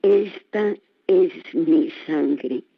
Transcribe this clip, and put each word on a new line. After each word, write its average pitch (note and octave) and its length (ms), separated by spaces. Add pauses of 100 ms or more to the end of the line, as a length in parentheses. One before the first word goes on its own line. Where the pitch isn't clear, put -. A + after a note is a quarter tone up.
esta G#3 720 (320)
es - 260 (200)
mi D#3+ 400 (140)
sangre. C#3+ 560 (160)